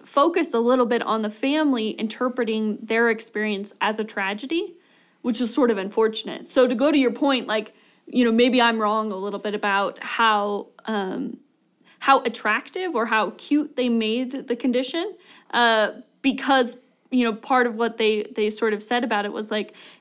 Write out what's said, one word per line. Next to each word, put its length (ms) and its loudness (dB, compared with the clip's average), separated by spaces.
focus 500 2
a 60 2
little 260 4
bit 160 0
on 180 -2
the 100 -4
family 600 0
interpreting 920 -4
their 280 2
experience 720 -4
as 160 0
a 60 -2
tragedy, 680 -6
which 220 -2
is 100 -2
sort 180 4
of 60 0
unfortunate. 680 -2
So 200 4
to 80 2
go 160 2
to 80 4
your 140 4
point, 340 0
like, 280 -4
you 120 4
know, 80 4
maybe 280 4
I'm 200 2
wrong 320 0
a 40 -6
little 220 -6
bit 160 -6
about 480 -2
how, 640 0
um, 500 -4
how 220 6
attractive 760 -2
or 100 0
how 320 2
cute 380 0
they 120 0
made 600 -2
the 80 -2
condition, 580 -2
uh, 400 4
because, 560 2
you 100 4
know, 100 0
part 360 0
of 80 -8
what 220 -2
they, 260 2
they 160 0
sort 220 -2
of 100 -4
said 220 -2
about 220 -2
it 60 -8
was 200 -8
like, 220 -4